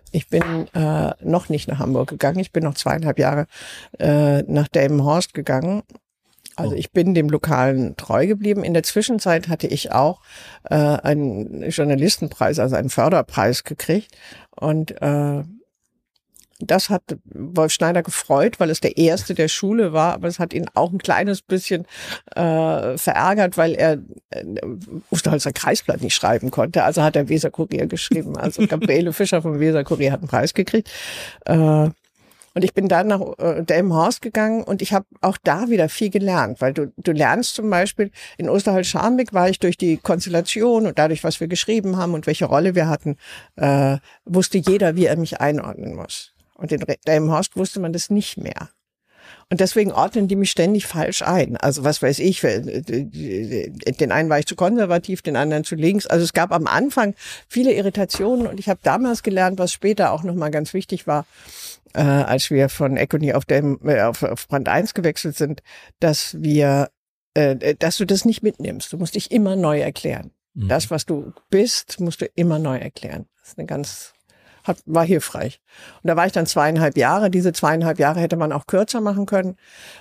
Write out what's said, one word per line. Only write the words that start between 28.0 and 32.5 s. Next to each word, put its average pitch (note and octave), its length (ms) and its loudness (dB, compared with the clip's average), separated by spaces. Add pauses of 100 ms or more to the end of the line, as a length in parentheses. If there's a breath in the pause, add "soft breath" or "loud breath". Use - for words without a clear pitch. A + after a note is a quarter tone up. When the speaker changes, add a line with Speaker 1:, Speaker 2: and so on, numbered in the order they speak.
Speaker 1:
Also - 240 -4
Speaker 2:
<laughs> G#3+ 60 6
Speaker 1:
Gabriele E3 460 2
Fischer F#3 280 0
vom D#3 180 -2
Weserkurier D3 520 2
hat C#3 80 -2
einen D#3 100 -10
Preis A#2+ 240 0
gekriegt. - 380 0 (540 loud breath)
Äh, D#3 440 4 (640 soft breath)